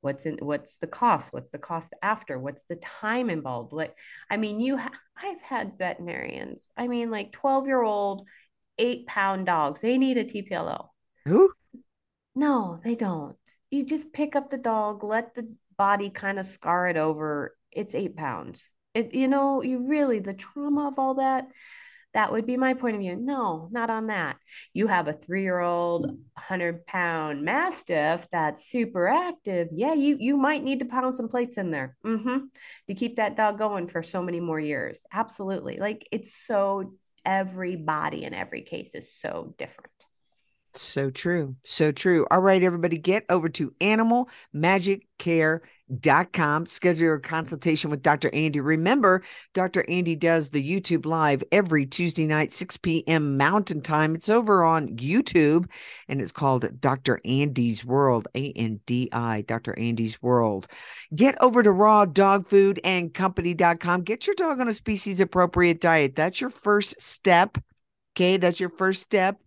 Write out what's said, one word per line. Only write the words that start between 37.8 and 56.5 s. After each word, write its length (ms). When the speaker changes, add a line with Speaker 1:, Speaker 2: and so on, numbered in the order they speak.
Speaker 1:
in 80
every 300
case 320
is 260
so 380
different. 320
Speaker 2:
So 360
true. 540
So 280
true. 380
All 100
right, 220
everybody, 360
get 300
over 220
to 300
animal 480
magic 540
care 440
dot 360
com. 320
Schedule 380
your 140
consultation 720
with 120
Doctor 320
Andy. 260
Remember, 640
Doctor 340
Andy 260
does 360
the 120
YouTube 440
Live 440
every 360
Tuesday 400
night, 260
six 240
P 320
M 300
Mountain 420
Time. 340
It's 140
over 340
on 360
YouTube, 680
and 140
it's 120
called 480